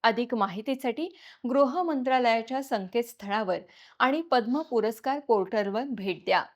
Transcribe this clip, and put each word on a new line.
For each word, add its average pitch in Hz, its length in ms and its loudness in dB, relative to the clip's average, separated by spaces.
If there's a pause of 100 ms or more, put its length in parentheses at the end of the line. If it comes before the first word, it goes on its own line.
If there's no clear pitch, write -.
अधिक 240 320 2
माहितीसाठी 233 720 -4 (400)
गृह 277 340 2
मंत्रालयाच्या 254 800 0
संकेतस्थळावर 202 960 -2 (400)
आणि 269 240 2
पद्म 254 400 2
पुरस्कार 233 560 -2
पोर्टलवर 208 680 0
भेट 196 360 -4
द्या. 180 200 4 (120)